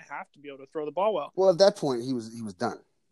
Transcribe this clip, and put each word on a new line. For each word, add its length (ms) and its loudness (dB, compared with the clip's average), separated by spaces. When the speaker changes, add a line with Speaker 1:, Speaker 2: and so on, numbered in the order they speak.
Speaker 1:
have 260 -12
to 60 -20
be 100 -16
able 100 -14
to 120 -20
throw 140 -6
the 60 -6
ball 240 0
well." 200 -6
Speaker 2:
Well, 140 6
at 80 4
that 200 6
point, 260 -2
he 100 -4
was, 180 -6
he 120 -12
was 100 -10
done. 240 -4